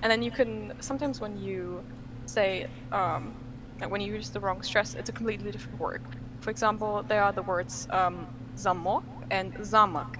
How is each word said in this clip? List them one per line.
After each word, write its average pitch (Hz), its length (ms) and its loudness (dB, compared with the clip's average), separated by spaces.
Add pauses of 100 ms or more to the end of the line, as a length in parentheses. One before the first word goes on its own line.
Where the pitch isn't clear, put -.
And 220 100 4
then 226 100 4
you 240 100 -2
can, 226 480 0
sometimes 277 400 -2
when 208 180 -4
you 185 460 -4 (420)
say, 190 420 2 (240)
um, 180 440 0 (440)
like, 196 120 -4
when 202 100 0
you 202 120 -2
use 214 160 -4
the 208 100 -4
wrong 190 220 0
stress, - 340 2
it's - 140 -6
a 226 40 -4
completely 214 380 -2
different - 280 -8
word. - 220 -2 (380)
For - 100 -4
example, 214 580 2
there 208 160 6
are 202 80 6
the 190 120 -2
words, 180 480 -2
um, 180 360 2 (280)
zamok 185 480 2 (260)
and 190 260 0
zamak, 202 640 4